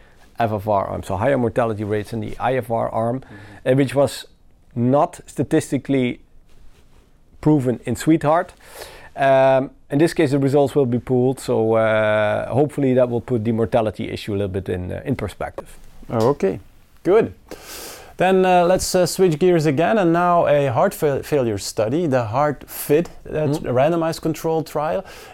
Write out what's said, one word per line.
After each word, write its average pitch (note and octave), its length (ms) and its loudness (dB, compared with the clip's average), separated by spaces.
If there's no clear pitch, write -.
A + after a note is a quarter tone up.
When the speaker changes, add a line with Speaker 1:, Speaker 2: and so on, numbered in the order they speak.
Speaker 1:
F A2+ 140 0
F G#2+ 160 -4
R G2 180 0
arm. F#2+ 160 -8
So F#2+ 140 -6
higher B2+ 220 0
mortality A2+ 460 -2
rates G#2 280 -4
in A2+ 80 -6
the G#2+ 180 -10
I B2 180 -2
F A#2 140 -6
R A#2 180 -2
arm, A#2 320 -4
Speaker 2:
Mm-hmm. - 480 -16
Speaker 1:
uh, C3 80 4
which C3+ 180 0
was C#3 320 0
not B2+ 520 0
statistically C#3 920 -2
proven C3 440 2
in A#2+ 120 -4
Sweetheart. D#3+ 560 0
Um, C3+ 540 4
in C#3 80 2
this D#3+ 160 2
case, D3+ 160 2
the C#3+ 80 2
results C#3 380 2
will C#3+ 100 4
be A#2+ 140 0
pooled, B2+ 400 0
so, A2+ 340 0
uh, G#2+ 760 2
hopefully C#3 460 0
that B2 160 4
will A#2 100 -2
put A2+ 240 -4
the A#2 80 -2
mortality A2+ 580 -2
issue - 220 -8
a G2+ 40 -2
little G2 240 -4
bit F#2 80 -10
in, F2+ 240 -6
uh, F2+ 120 -8
in C3 120 -4
perspective. - 500 -10
Speaker 2:
Okay, C3 520 0
good. F3+ 300 2
Then, F#3 300 2
uh, F3+ 180 4
let's, F3+ 300 0
uh, F3+ 120 4
switch E3+ 340 2
gears F3 260 4
again, D#3+ 320 2
and E3+ 140 2
now F3 340 2
a C#3+ 220 2
heart D#3+ 260 0
fa-, C#3 300 -2
failure A#2 340 0
study, B2 480 -2
the B2+ 200 0
Heart C3+ 420 -2
Fit, - 420 0
that's D3+ 340 -2
Speaker 1:
Mm-hmm. - 100 -8
Speaker 2:
a - 40 -2
randomized D#3+ 500 0
controlled D#3+ 440 -2
trial, E3 380 -4